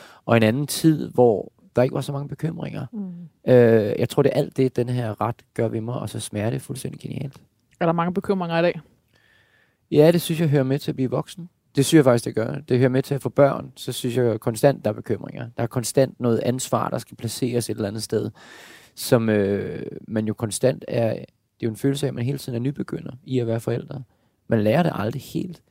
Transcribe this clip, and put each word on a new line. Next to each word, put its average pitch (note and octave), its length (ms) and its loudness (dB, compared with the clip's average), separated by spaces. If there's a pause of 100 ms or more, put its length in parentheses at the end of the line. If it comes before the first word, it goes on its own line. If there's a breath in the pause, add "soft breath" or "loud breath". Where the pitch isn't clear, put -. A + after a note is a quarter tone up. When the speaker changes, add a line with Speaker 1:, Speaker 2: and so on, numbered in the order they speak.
(260 loud breath)
Speaker 1:
og A#2 120 4
en A2+ 60 4
anden B2+ 240 2
tid, - 420 2
hvor A#2+ 420 4 (240)
der B2 80 4
ikke - 120 0
var C#3+ 60 -2
så C#3+ 100 -8
mange C#3+ 180 -6
bekymringer. D3+ 640 -8
Speaker 2:
Mm. F3 580 -6
Speaker 1:
Øh, A2+ 480 6
jeg B2 100 0
tror, C#3+ 140 2
det B2+ 120 2
er D3 40 0
alt - 180 -4
det, C3 180 0
den A#2+ 140 0
her A#2+ 320 -4
ret A2+ 140 -2 (180)
gør A2+ 140 0
ved A2+ 140 -4
mig, A#2+ 140 -6
og G#2+ 140 -8
så A#2 100 -10
smager G#2+ 300 -4
det C3+ 120 -4
fuldstændig - 400 -10
genialt. - 360 -10 (420)
Speaker 2:
Er F3+ 60 -2
der E3+ 80 4
mange E3+ 200 -2
bekymringer F3+ 460 -2
i - 20 4
dag? F3 180 2 (1120)
Speaker 1:
Ja, D3+ 200 8
det E3+ 100 2
synes D#3+ 200 -2
jeg E3 80 2
hører C#3 140 4
med C3 160 0
til - 120 -6
at - 40 -6
blive C3 140 -2
voksen. D#3+ 400 -8 (260)
Det C3+ 100 4
synes E3 120 6
jeg D3 60 10
faktisk, A#2+ 220 6
det A#2+ 100 -6
gør. A#2+ 200 -2 (140)
Det B2+ 80 4
hører B2+ 120 4
med C3 140 0
til - 120 -4
at C3 60 -4
få B2 80 -4
børn, C3+ 460 2
så - 160 -10
synes B2 260 -4
jeg A#2 220 2
konstant, B2 460 0
der C3+ 60 0
er - 40 -2
bekymringer. - 640 -8
Der A#2 60 -4
er A#2 40 -2
konstant - 520 0
noget A#2 200 2
ansvar, A#2+ 500 -2
der - 80 -2
skal - 200 -12
placeres A#2+ 520 -4
et G#2+ 60 -4
eller G#2 120 -4
andet A2 160 -8
sted, A2 280 -2 (640 loud breath)
som, A2+ 340 2
øh, G2 560 0 (220)
man A2 200 -2
jo G#2+ 60 -2
konstant - 540 -2
er... A#2 260 0
Det F2+ 60 -8
er - 40 -12 (400)
jo A#2 60 0
en A2 60 -6
følelse C#3 300 -2
af, - 20 0
at B2+ 80 -6
man A#2+ 100 -6
hele C#3 120 -4
tiden B2+ 180 -8
er A#2 40 -4
nybegynder C3+ 520 -6 (120)
i B2+ 160 -2
at A#2 80 0
være A2+ 120 -2
forældre. A#2+ 440 -6 (440)
Man A2+ 160 2
lærer A#2+ 200 4
det E3 120 0
aldrig A2+ 260 -4
helt, - 500 -8